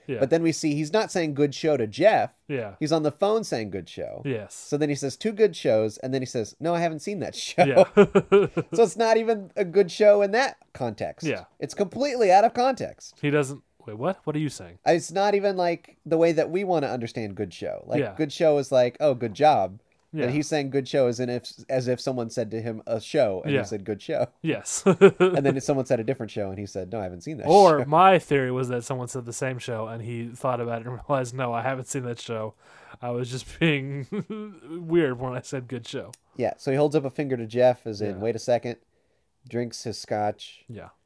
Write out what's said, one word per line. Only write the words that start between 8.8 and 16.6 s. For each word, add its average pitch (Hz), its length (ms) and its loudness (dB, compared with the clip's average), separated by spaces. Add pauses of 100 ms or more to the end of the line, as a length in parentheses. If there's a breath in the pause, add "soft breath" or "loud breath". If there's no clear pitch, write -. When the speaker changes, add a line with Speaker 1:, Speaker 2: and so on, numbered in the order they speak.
Speaker 2:
it's 196 140 2
not 226 200 4
even 220 400 -2
a 202 80 0
good 175 260 2
show 208 320 6
in 196 100 0
that 254 240 0 (180)
context. 113 520 -6
Speaker 1:
Yeah. 110 180 -4 (140)
Speaker 2:
It's 139 160 -8
completely 233 560 0
out 196 140 8
of 233 100 4
context. - 680 -4
Speaker 1:
He 147 80 0
doesn't, 143 320 0 (240)
wait, 107 100 -12
what? 160 280 -4
What 151 120 -4
are 156 40 -2
you 151 100 -2
saying? 87 340 -18
Speaker 2:
It's 165 280 2
not 196 220 2
even, 202 220 0
like, 175 480 -4
the 160 140 0
way 165 140 4
that 151 180 0
we 190 140 -2